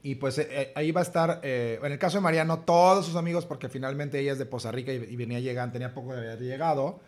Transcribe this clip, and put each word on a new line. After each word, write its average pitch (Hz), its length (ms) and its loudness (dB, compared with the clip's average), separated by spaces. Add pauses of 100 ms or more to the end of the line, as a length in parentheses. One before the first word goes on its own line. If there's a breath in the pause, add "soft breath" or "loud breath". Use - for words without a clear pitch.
Y, 139 120 -4
pues, 135 240 -2
eh, 147 100 0
eh, 135 260 -4
ahí 156 160 0
va 180 100 2
a - 20 2
estar, 165 400 2
eh, 120 380 -2
en 143 100 -2
el 139 80 -6
caso 185 180 0
de 202 40 2
Mariano, 160 400 2
todos 180 440 8
sus 165 100 -6
amigos, 170 300 0
porque 139 240 -8
finalmente 139 500 -4
ella 139 120 0
es 135 80 -2
de 131 80 -4
Poza 117 240 -6
Rica 127 200 -4
y, 131 40 -2
y 117 200 -8
venía 120 240 -4
llegando, 123 340 -4
tenía 123 200 -6
poco 127 220 -10
de 117 160 -6
haber 113 80 -10
llegado. 139 680 -2